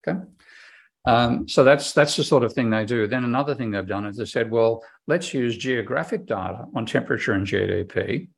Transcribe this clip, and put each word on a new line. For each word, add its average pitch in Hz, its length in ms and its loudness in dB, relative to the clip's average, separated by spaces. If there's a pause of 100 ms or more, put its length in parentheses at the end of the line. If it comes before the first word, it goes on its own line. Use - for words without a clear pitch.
Okay. 185 120 -2 (840)
Um, 120 420 2
so - 160 4
that's, 139 300 6
that's 147 220 4
the 151 80 0
sort 135 200 4
of 113 100 -2
thing 120 160 0
they 110 160 0
do. 110 220 0
Then 123 160 -2
another 131 320 -2
thing 113 160 -6
they've 98 160 -4
done 101 180 -4
is 104 120 -10
they 113 80 -6
said, 113 260 -2
"Well, 113 320 2 (240)
let's 175 260 -2
use 120 240 0
geographic 127 680 -4
data 95 380 -6 (100)
on 113 100 -2
temperature 123 480 -2
and 98 140 0
G 98 180 0
D 95 180 0
P" 104 540 -4